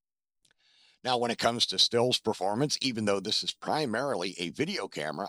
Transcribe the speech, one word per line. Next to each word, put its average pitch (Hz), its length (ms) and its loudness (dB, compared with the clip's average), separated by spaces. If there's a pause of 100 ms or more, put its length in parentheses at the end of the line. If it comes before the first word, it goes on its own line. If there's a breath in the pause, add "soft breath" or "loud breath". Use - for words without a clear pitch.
(1040 soft breath)
Now, 123 140 2
when 117 140 0
it 104 60 -6
comes 117 280 2
to 95 140 0
stills 120 400 4
performance, 107 600 0
even 113 260 -2
though 101 120 4
this 98 240 -2
is 90 100 -4
primarily 113 840 -2
a 87 120 -4
video 147 360 -4
camera, 76 420 -6